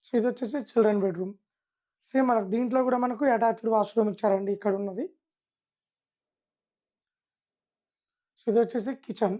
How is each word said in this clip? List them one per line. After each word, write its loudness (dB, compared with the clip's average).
So, -20
ఇది 2
వచ్చేసి -4
చిల్డ్రన్ 2
బెడ్‌రూమ్. -4
సేమ్ 2
మనకు 2
దీంట్లో 0
కూడా 0
మనకు -2
అటాచ్డ్ 2
వాష్‌రూమ్ 2
ఇచ్చారండి 0
ఇక్కడ -2
ఉన్నది. -6
So, -20
ఇది 2
వచ్చేసి -2
కిచెన్. -4